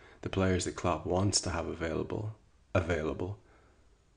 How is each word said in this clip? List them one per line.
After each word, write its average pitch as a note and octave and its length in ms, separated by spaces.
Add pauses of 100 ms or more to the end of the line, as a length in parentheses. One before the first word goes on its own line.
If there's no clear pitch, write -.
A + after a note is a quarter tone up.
(220)
the - 80
players F#2 340
that F#2 100
Klopp E2 320
wants F#2 360
to F#2 80
have E2 180
available, E2 680 (400)
available, E2+ 640 (800)